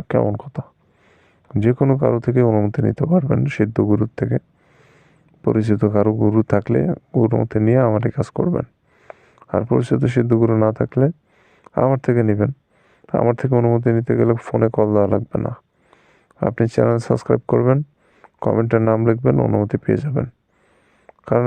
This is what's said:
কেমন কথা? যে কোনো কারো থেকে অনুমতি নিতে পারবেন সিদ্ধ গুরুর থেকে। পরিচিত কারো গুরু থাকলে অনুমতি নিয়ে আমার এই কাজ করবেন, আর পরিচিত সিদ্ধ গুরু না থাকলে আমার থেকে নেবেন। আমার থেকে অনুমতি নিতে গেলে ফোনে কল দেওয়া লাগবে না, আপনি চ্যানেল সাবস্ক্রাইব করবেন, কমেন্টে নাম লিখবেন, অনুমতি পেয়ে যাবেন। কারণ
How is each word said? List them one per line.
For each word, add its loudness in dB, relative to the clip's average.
কেমন 0
কথা? -12
যে 2
কোনো 4
কারো 2
থেকে 0
অনুমতি 0
নিতে -2
পারবেন 0
সিদ্ধ -2
গুরুর 0
থেকে। -2
পরিচিত 0
কারো 2
গুরু 2
থাকলে 0
অনুমতি 0
নিয়ে 2
আমার 0
এই -4
কাজ -4
করবেন, -2
আর 0
পরিচিত 0
সিদ্ধ 0
গুরু 2
না 2
থাকলে 0
আমার 0
থেকে 0
নেবেন। 0
আমার 2
থেকে -2
অনুমতি 0
নিতে -2
গেলে 2
ফোনে 0
কল 0
দেওয়া 2
লাগবে -4
না, -4
আপনি 0
চ্যানেল 2
সাবস্ক্রাইব 0
করবেন, 2
কমেন্টে 0
নাম 2
লিখবেন, 2
অনুমতি 0
পেয়ে 0
যাবেন। -4
কারণ 2